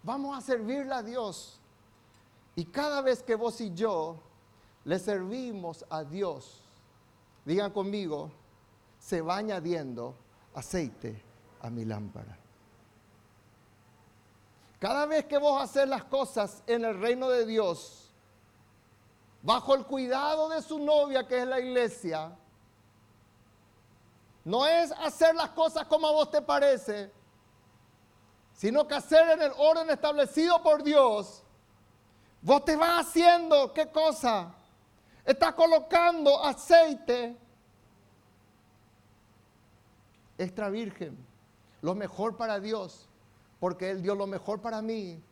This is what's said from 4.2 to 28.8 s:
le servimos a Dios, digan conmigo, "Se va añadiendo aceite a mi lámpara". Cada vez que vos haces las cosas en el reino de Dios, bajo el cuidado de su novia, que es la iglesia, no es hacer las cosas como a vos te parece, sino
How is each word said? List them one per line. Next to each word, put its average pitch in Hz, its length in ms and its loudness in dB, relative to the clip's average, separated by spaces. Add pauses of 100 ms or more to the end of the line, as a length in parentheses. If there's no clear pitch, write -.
le 175 140 -2
servimos 196 880 -8
a 156 160 -8
Dios, 156 580 -8 (800)
digan 196 280 -2
conmigo, 190 600 -6 (680)
"Se 180 200 -6
va 165 160 -4
añadiendo 156 800 -6 (400)
aceite 123 680 -8 (380)
a 117 100 -12
mi 117 140 -8
lámpara". 110 560 -10 (2500)
Cada 285 260 0
vez 302 200 0
que 294 120 -2
vos 277 240 2
haces 277 280 0
las 262 160 -4
cosas 233 600 -4
en 233 180 0
el 220 120 -4
reino 240 300 -2
de 247 180 2
Dios, 220 680 -4 (1300)
bajo 240 320 2
el 269 100 -4
cuidado 277 600 -2
de 320 140 -4
su 311 180 -10
novia, 285 480 2
que 254 140 -2
es 247 60 -4
la 254 120 -2
iglesia, 214 720 -4 (2000)
no 226 200 0
es 330 280 2
hacer 320 420 2
las 320 140 -2
cosas 320 380 -2
como 311 200 2
a 302 60 2
vos 302 180 2
te 302 100 2
parece, 233 680 0 (1400)
sino 269 340 0